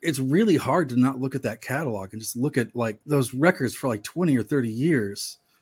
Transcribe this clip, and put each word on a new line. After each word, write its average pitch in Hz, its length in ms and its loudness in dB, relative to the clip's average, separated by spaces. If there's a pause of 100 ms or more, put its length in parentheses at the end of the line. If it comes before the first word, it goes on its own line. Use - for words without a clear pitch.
It's 147 180 -2
really 165 360 4
hard 139 340 2
to 120 60 -4
not 127 240 2
look 135 140 -4
at 131 80 -6
that 113 180 -4
catalog 120 520 -4
and 110 100 -10
just - 140 -10
look 120 200 -2
at, 113 200 0
like, 113 280 -2
those 139 300 0
records 139 400 2
for, - 140 -6
like, 107 160 -4
twenty 160 340 0
or 107 60 0
thirty 123 260 0
years, 113 680 -2 (220)